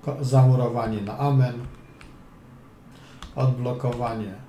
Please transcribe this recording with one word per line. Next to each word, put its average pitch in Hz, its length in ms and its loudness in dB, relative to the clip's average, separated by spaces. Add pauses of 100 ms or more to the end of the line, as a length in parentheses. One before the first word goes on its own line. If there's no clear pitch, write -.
Ko-, 143 220 -6
zamurowanie 120 760 4
na 107 160 -8
amen. 135 380 2 (1800)
Odblokowanie. 120 1000 -2 (160)